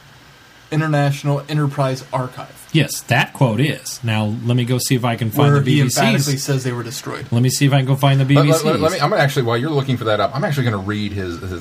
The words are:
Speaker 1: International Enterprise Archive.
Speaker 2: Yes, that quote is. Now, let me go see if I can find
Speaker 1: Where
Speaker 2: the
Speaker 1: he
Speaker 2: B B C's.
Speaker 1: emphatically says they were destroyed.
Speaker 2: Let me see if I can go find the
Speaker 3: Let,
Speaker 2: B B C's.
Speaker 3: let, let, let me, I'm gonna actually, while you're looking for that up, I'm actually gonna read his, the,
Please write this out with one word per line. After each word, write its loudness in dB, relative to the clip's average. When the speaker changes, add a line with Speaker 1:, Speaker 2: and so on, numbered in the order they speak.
Speaker 1:
International 0
Enterprise -2
Archive. -8
Speaker 2:
Yes, 0
that 0
quote 0
is. -4
Now, 0
let 0
me 0
go -2
see 0
if 0
I 0
can -2
find 4
Speaker 1:
Where 4
Speaker 2:
the 0
Speaker 1:
he 4
Speaker 2:
B 4
B 2
C's. -2
Speaker 1:
emphatically 2
says -2
they -2
were -6
destroyed. -10
Speaker 2:
Let 2
me 4
see 2
if 4
I 4
can 0
go 2
find 2
the 2
Speaker 3:
Let, -2
Speaker 2:
B 4
B 4
C's. 0
Speaker 3:
let, 2
let, 0
let 2
me, -4
I'm 0
gonna 2
actually, 2
while 0
you're -2
looking 0
for -6
that 0
up, 0
I'm -2
actually -2
gonna 0
read -4
his, -6
the, -10